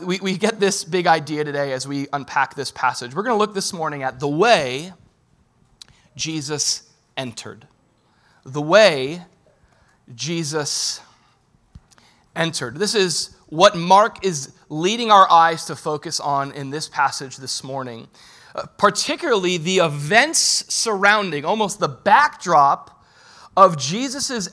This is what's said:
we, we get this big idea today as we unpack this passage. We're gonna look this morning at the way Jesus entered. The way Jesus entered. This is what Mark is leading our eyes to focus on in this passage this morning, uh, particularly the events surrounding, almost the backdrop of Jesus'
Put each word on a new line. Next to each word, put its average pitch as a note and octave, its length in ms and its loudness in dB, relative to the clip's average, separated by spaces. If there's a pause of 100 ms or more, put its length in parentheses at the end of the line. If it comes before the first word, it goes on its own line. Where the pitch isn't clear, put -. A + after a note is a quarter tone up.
we, F#3 180 -2
we F#3+ 160 -2
get G#3 240 -2
this G3 240 0
big F3+ 220 -2
idea D3+ 360 0
today C#3+ 300 -4
as C3 160 -6
we C#3 240 -4
unpack C#3 420 -2
this C3+ 160 -8
passage. B2 440 -4
We're F#3+ 80 -4
gonna A#3 160 0
look G#3 160 0
this F#3+ 180 -6
morning D3+ 300 -6
at B2+ 180 -6
the C#3+ 80 -2
way D#3+ 640 2 (1200)
Jesus D3+ 720 -6 (280)
entered. A2 500 -12 (760)
The C#3 180 -6
way E3 600 2 (920)
Jesus D3 840 -4 (1400)
entered. D3+ 400 -4
This G#3 180 -4
is F#3+ 420 -2 (120)
what F3+ 280 4
Mark F#3+ 480 2
is D3 280 -6 (160)
leading G#3+ 420 -2
our G3 200 8
eyes E3 360 4
to D3+ 100 -8
focus D3+ 440 -6
on C#3 320 -4
in C#3 180 -10
this D3+ 180 -8
passage C3+ 480 -2
this C3 260 -10
morning, C3 460 -10 (460)
uh, - 120 -8 (120)
particularly G3+ 760 0
the F3+ 220 -2
events E3+ 600 2 (320)
surrounding, G3 720 0
almost G3+ 340 -2
the E3+ 100 0
backdrop F3 1160 2 (520)
of F3+ 220 6
Jesus' A#3 760 -4